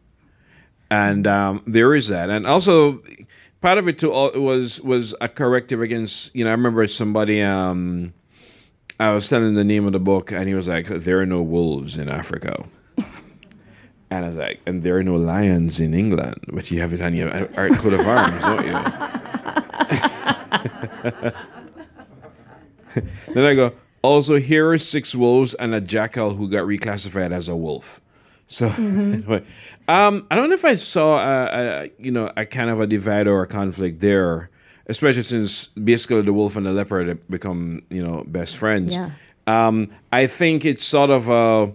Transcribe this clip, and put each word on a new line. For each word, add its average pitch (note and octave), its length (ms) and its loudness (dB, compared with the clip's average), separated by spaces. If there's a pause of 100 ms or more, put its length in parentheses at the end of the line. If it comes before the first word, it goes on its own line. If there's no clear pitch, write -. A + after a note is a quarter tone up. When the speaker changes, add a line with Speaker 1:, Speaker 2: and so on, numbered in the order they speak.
(880)
Speaker 1:
and, G2+ 380 2
um, G2+ 400 0
there A#2 260 6
is C3 140 2
that, F2+ 220 -2
and G#2 180 -4
also D#3+ 560 4 (560)
part F3+ 180 2
of F#3 120 0
it D3+ 100 -4
too, D#3 140 0
uh, C3+ 260 2
was, C3 400 0
was B2 400 -2
a A#2 80 -4
corrective B2 540 0
against, A2+ 520 -6
you A#2+ 120 0
know, A2+ 40 2
I A2 40 2
remember A2+ 340 2
somebody, G#2+ 540 0
um, F2+ 720 -2 (840)
I A2 120 2
was G#2 180 0
telling A2+ 240 2
the G#2 100 2
name G#2 220 2
of G2 60 0
the F#2+ 80 0
book, F#2+ 320 0
and F#2+ 160 -4
he G2 80 -2
was F#2 120 -4
like, E2+ 200 -4
"There F2+ 320 0
are F#2+ 80 0
no F2+ 160 0
wolves D#2+ 560 -2
in C#2+ 100 -6
Africa." - 560 -8 (320)
<laughs> - 80 -4 (1040)
And F#2 160 -6
I E2+ 40 -6
was E2 80 -10
like, A#1+ 280 -8
"And F2+ 160 -6
there F2+ 160 0
are F#2+ 60 2
no F#2 140 0
lions E2+ 600 2
in D#2+ 140 0
England," F2 440 0 (140)
but - 200 -8
you E2+ 100 -2
have E2+ 120 -4
it F2 80 -6
on F2 120 -2
your, E2+ 160 -2
uh, F#2+ 160 -6 (320)
coat G#2 160 2
of F#2+ 140 2
arms, A2+ 340 2
don't - 240 -2
you? - 80 -4
<laughs> - 2500 -6 (2000)
Then C3 100 6
I C#3+ 80 6
go, B2+ 200 4 (280)
"Also, C#3+ 380 4
here D#3 320 4
are D#3+ 80 4
six - 340 -6
wolves B2 400 4
and A2+ 220 -4
a G#2+ 60 -2
jackal G#2+ 520 -2
who G2+ 160 -6
got G2 140 0
reclassified G2 680 -4
as F2 160 -6
a E2+ 80 -6
wolf." D#2 460 -8 (460)
So, A#2 220 -2
<laughs> - 0 -
Speaker 2:
Mm-hmm. G3+ 440 0
Speaker 1:
anyway, G#3 300 -2 (440)
um, G3+ 440 4
I D#3+ 40 2
don't C4 140 2
know F#4 60 2
if F4 100 0
I C#4 80 6
saw D#3 460 2
a, A#2+ 640 -2
a, - 160 -12
you C3 100 -8
know, A#2 260 -2
a G#2+ 120 -4
kind A#2 240 -2
of A2 100 -2
a G#2+ 60 0
divide G#2 400 0
or G2 160 4
a F2+ 40 -6
conflict F#2 520 -4
there, F2 500 2 (380)
especially B2 360 0
since A2 440 -4
basically A2+ 540 2
the G2+ 120 2
wolf G#2 220 0
and G2+ 100 -4
the F#2+ 60 -2
leopard G2 360 -2
have E2+ 220 -8
become, F2 600 -8
you F2+ 160 -6
know, E2 220 -6
best F2 300 -8
friends. G#2+ 360 0
Speaker 2:
Yeah. F3+ 180 -6 (360)
Speaker 1:
Um, A2 440 2 (200)
I C3 160 4
think D#3 380 0
it's C#3+ 200 -2
sort C#3+ 240 2
of B2 200 2
a A2+ 460 4